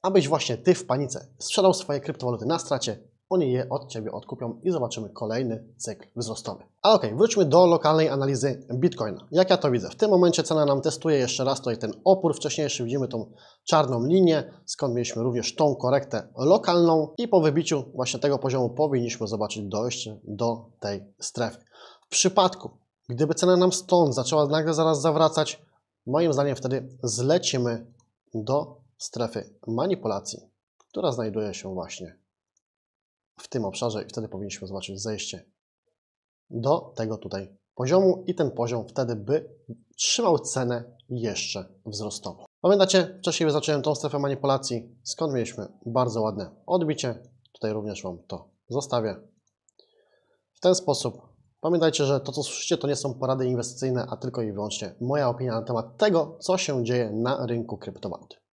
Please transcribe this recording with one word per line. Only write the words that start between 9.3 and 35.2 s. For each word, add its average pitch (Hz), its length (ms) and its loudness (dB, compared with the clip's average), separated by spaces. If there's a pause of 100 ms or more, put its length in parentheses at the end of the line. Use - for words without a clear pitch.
Jak 185 200 4
ja 180 60 8
to 143 140 0
widzę? 107 200 0
W - 60 -16
tym 214 140 2
momencie 180 320 6
cena 156 220 2
nam 139 160 4
testuje 156 380 0
jeszcze 127 260 0
raz 131 140 0
tutaj 120 200 -4
ten 107 140 -4 (120)
opór 185 320 4
wcześniejszy, 143 480 -4
widzimy 123 240 -2
tą 113 240 -6 (320)
czarną 151 420 2
linię, 170 460 4 (140)
skąd 131 280 -4
mieliśmy 117 280 -2
również 120 320 -2
tą 147 220 2
korektę 127 520 -2 (100)
lokalną 170 680 4 (100)
i 240 100 -2
po 190 120 6
wybiciu 151 440 2 (100)
właśnie - 260 -4
tego 139 180 2
poziomu 127 320 0
powinniśmy 127 560 -2
zobaczyć 104 360 -4
dojście 107 600 -6
do 117 460 -4 (100)
tej 101 400 -8
strefy. - 380 -6 (480)
W - 40 -20
przypadku, 185 600 2 (380)
gdyby 147 260 0
cena 180 220 4
nam 180 160 6
stąd 170 420 2
zaczęła 143 320 2
nagle 156 280 0
zaraz 156 260 2
zawracać, 156 640 2 (440)
moim 151 260 2
zdaniem 139 240 0
wtedy 131 460 -6
zlecimy 120 840 0 (480)
do 127 440 -2 (220)
strefy - 540 -8 (120)
manipulacji, 113 720 -4 (500)
która 170 240 -2
znajduje 107 420 -4
się 95 200 -10
właśnie - 440 -12 (1200)
w - 80 -20
tym 117 160 -4
obszarze 107 380 -6
i - 60 -12
wtedy 110 200 -10
powinniśmy 98 400 -12
zobaczyć 98 340 -10
zejście 104 420 -10 (1080)